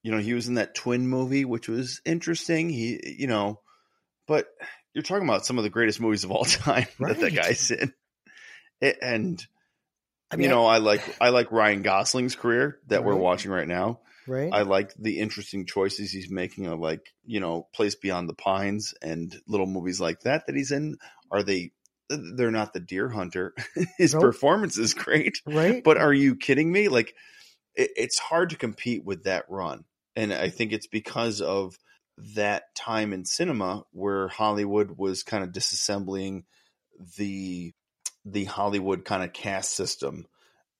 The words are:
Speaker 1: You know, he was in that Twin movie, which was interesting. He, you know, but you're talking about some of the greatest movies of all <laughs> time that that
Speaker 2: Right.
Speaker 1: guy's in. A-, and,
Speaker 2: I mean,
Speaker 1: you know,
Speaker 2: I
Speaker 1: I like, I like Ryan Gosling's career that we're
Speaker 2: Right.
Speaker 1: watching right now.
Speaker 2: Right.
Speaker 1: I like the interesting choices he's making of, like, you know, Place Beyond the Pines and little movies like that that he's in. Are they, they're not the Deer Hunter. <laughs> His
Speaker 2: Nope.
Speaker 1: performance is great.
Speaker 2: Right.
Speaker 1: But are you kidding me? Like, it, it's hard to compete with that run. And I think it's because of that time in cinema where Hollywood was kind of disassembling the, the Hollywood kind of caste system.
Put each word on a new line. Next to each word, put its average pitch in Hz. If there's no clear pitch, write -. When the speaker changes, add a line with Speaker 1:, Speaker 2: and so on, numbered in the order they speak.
Speaker 1:
You 113
know, 110
he 107
was 117
in 123
that 113
Twin 123
movie, 131
which 120
was 123
interesting. 165
He, 120
you 139
know, 107
but -
you're 151
talking 185
about 104
some 127
of 110
the 104
greatest 107
movies 107
of 92
all -
<laughs> -
time -
that 160
that -
Speaker 2:
Right. 160
Speaker 1:
guy's 92
in. 120
A-, 135
and, 123
Speaker 2:
I -
mean, 139
Speaker 1:
you 139
know, 117
Speaker 2:
I 113
Speaker 1:
I -
like, 104
I 123
like 123
Ryan 107
Gosling's 107
career 123
that 104
we're 101
Speaker 2:
Right. 95
Speaker 1:
watching 90
right 87
now. 95
Speaker 2:
Right. 131
Speaker 1:
I 104
like 98
the 104
interesting 101
choices 98
he's 95
making 92
of, 82
like, 80
you 110
know, 85
Place 104
Beyond 90
the 78
Pines 98
and 82
little 98
movies 92
like 85
that 147
that 139
he's 139
in. 147
Are 101
they, 92
they're 120
not 107
the -
Deer 92
Hunter. 92
<laughs> -
His 151
Speaker 2:
Nope. 156
Speaker 1:
performance 147
is 110
great. -
Speaker 2:
Right. 165
Speaker 1:
But 156
are 147
you 139
kidding 151
me? 202
Like, 127
it, -
it's 120
hard 170
to 156
compete 117
with 95
that 95
run. 85
And 104
I 82
think 107
it's 110
because 110
of 95
that 104
time 110
in 92
cinema 104
where 98
Hollywood 104
was 95
kind 101
of 90
disassembling 95
the, 95
the 101
Hollywood 98
kind 95
of 90
caste 95
system. 80